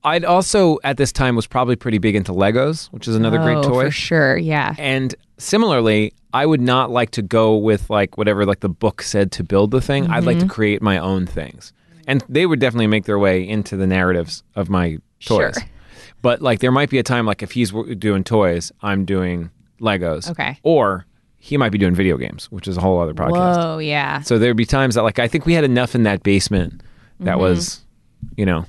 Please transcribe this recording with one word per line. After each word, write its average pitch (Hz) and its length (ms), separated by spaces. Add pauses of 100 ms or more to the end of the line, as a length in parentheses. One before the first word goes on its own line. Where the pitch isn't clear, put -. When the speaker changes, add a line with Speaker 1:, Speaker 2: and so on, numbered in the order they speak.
Speaker 1:
I'd 170 200
also, 180 600
at 139 140
this 139 120
time, 127 240
was 113 140
probably 127 260
pretty 110 240
big 101 160
into 98 180
Legos, 120 600
which 120 160
is 113 80
another 113 220
great - 180
Speaker 2:
Oh, 139 80
Speaker 1:
toy. 127 220
Speaker 2:
for 147 40
sure, 147 460
yeah. 156 420
Speaker 1:
And 135 340 (260)
similarly, 117 760 (200)
I 135 140
would 156 140
not 127 320
like 120 200
to 113 100
go 110 340
with, 107 340
like, 101 280
whatever, 104 280
like, 98 140
the 101 80
book 98 340
said 101 300
to - 100
build 101 300
the 127 80
thing. 139 280
I'd 117 160
like 123 140
to 175 60
Speaker 2:
Mm-hmm. 190 80
Speaker 1:
create 104 300
my 98 160
own 92 280
things. 78 460 (340)
And 135 220
they 156 180
would 156 140
definitely 117 260
make 107 200
their 101 120
way 92 300
into 104 280
the 95 100
narratives 90 580 (100)
of 92 140
my 87 300 (260)
toys. - 320
Speaker 2:
Sure. - 80 (580)
Speaker 1:
But, 120 180
like, 123 200
there 127 120
might 139 180
be 135 80
a 117 40
time, 120 240
like, 104 160
if 98 100
he's 117 180
w-, 110 260
doing 98 260
toys, 92 480 (120)
I'm 98 220
doing 90 460 (300)
Legos. 95 500
Speaker 2:
Okay. 139 320
Speaker 1:
Or 107 420 (340)
he - 180
might 120 160
be 107 60
doing 90 180
video 90 200
games, 60 360
which 95 160
is 90 80
a 87 40
whole 92 200
other 80 140
podcast. 175 500
Speaker 2:
Whoa, 160 140
yeah. 143 420
Speaker 1:
So 120 180
there'd 117 180
be 113 100
times 135 280
that, 113 80
like, 110 160
I 117 80
think 147 200
we 170 80
had 156 100
enough 123 320
in 117 80
that 101 180
basement 95 600 (380)
that 90 120
Speaker 2:
Mm-hmm. - 80
Speaker 1:
was, 90 400 (560)
you 104 100
know 82 220